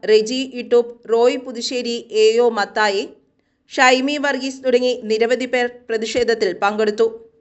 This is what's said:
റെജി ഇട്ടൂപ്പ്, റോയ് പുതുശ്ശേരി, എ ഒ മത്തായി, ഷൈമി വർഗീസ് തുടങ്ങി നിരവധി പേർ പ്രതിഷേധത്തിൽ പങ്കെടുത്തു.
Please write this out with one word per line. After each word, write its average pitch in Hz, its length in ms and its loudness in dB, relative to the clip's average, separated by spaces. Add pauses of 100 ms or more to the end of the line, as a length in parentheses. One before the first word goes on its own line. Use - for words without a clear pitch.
(120)
റെജി 220 280 2 (220)
ഇട്ടൂപ്പ്, 240 340 0 (160)
റോയ് 240 320 2
പുതുശ്ശേരി, 240 520 -6 (280)
എ - 20 6 (200)
ഒ - 20 4 (100)
മത്തായി, 202 460 -2 (720)
ഷൈമി 262 400 4 (100)
വർഗീസ് 262 400 -4
തുടങ്ങി 247 280 2 (180)
നിരവധി 233 420 0
പേർ 247 140 0 (220)
പ്രതിഷേധത്തിൽ 226 600 0 (140)
പങ്കെടുത്തു. 214 440 0 (340)